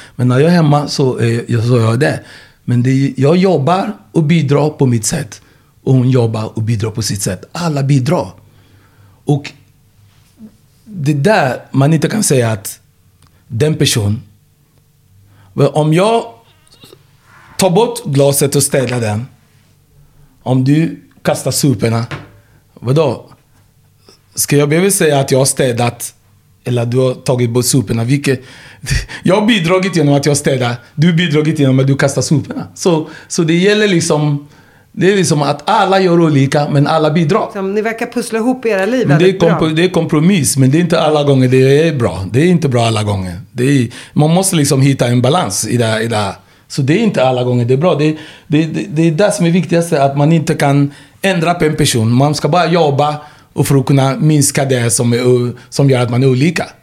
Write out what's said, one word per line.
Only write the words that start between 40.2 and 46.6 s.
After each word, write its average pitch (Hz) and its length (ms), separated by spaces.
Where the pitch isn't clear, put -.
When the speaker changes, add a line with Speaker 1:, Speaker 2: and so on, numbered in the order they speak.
Speaker 1:
men 131 140
det 151 60
är - 20
inte 170 220
alla 151 220
gånger 131 240
det 135 400
är 156 80
bra. 95 360
Det 127 100
är 165 40
inte 165 240
bra 120 160
alla 110 180
gånger. 95 360
Det 123 120
är, 135 240
man 151 200
måste 185 220
liksom 143 260
hitta 139 260
en 123 140
balans 123 460
i 120 100
det 120 80
här, 110 160
i 117 60
det 113 80
här. 101 180